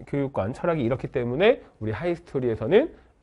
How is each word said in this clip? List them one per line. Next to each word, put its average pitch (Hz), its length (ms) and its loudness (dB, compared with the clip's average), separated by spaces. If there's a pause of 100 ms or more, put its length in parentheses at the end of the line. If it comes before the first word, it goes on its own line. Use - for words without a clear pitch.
교육관 135 460 -2
철학이 165 300 -2
이렇기 123 260 -2
때문에 143 540 2 (180)
우리 110 100 -4
하이스토리에서는, 139 1040 0 (280)